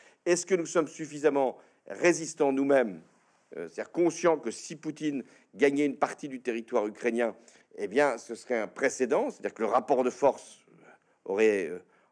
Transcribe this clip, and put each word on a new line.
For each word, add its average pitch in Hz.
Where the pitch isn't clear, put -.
Est-ce 175
que 190
nous 165
sommes 156
suffisamment 143
résistants 151
nous-mêmes, 135
euh, 82
c'est-à-dire -
conscients 165
que 120
si -
Poutine 147
gagnait 143
une 131
partie -
du 131
territoire 117
ukrainien, 117
eh 101
bien, 120
ce 117
serait 117
un 104
précédent, 131
c'est-à-dire -
que -
le 110
rapport 123
de 123
force -
aurait, 98
euh, 87